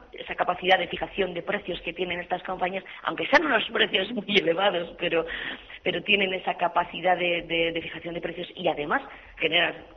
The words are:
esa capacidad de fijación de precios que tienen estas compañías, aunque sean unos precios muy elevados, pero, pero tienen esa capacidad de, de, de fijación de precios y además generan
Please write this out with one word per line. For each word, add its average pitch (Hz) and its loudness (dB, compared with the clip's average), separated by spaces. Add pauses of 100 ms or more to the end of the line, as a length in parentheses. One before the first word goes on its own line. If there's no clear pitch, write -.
(140)
esa - -10
capacidad 180 4
de 175 -2
fijación 175 -4
de 170 -4
precios 165 -4
que 170 -6
tienen 180 -4
estas 175 -4
compañías, 185 -4 (200)
aunque 160 -2
sean 302 6
unos 220 2
precios 208 2
muy 208 0
elevados, 170 2
pero, 170 2 (580)
pero 175 0
tienen 196 4
esa 180 -2
capacidad 175 2
de, 175 0
de, 165 2
de 165 -2
fijación 165 -8
de 170 -6
precios 170 -6
y 175 0
además 151 0 (360)
generan 165 2 (240)